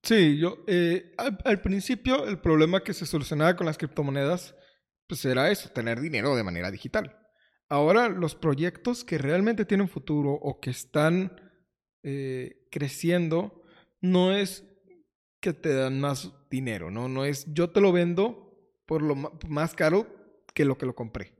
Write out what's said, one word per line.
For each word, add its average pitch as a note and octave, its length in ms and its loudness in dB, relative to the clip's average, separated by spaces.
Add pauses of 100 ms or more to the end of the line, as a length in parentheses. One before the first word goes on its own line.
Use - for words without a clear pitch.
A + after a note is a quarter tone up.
Sí, E3 340 6
yo, E3+ 300 -2
eh, F3 500 0
al, A3+ 260 -4
al G#3+ 180 2
principio B3+ 640 -2
el G3+ 140 -4
problema D#3 420 4
que G3+ 120 -6
se D#3 120 -8
solucionaba D#3 520 0
con F3+ 80 -2
las D#3 120 -4
criptomonedas, C#3+ 760 -4 (520)
pues, C3+ 180 -8
era C3 260 2
eso, - 180 -4
tener A#2 300 -4
dinero C#3 360 0
de A2+ 80 0
manera F2+ 280 -4
digital. D3 460 -6 (500)
Ahora, E3+ 400 4
los F3+ 280 -2
proyectos E3+ 680 -2
que D#3+ 140 -4
realmente G3 480 0
tienen G3 240 0
futuro D3 420 -2
o C#3+ 300 -6
que - 80 -6
están, E3 720 -2 (600)
eh, C3+ 680 -8
creciendo, E3 920 -2 (360)
no F3+ 320 4
es G3 320 -2 (760)
que F3 140 -2
te D#3 200 -2
dan C3 280 0
más C#3 320 -4 (160)
dinero, A2+ 400 -4
¿no? A#2 180 -6
No C3 160 -4
es, C#3 300 -4
"Yo E3+ 160 0
te G3+ 100 2
lo G3 120 6
vendo F3 680 0 (280)
por D#3 160 -2
lo D3 140 0
ma-, C#3 160 -8 (160)
más D#3 280 -4
caro F#3 320 2 (460)
que D3+ 120 2
lo C3 120 2
que C3 80 -6
lo B2 100 -6
compré". A2+ 440 -12